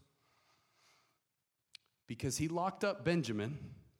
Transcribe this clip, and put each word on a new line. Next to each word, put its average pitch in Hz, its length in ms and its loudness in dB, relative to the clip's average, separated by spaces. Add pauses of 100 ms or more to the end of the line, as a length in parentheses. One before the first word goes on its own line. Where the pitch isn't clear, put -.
(2000)
Because 123 320 -2
he 156 100 2
locked 175 360 0
up 196 200 0
Benjamin 123 540 2 (420)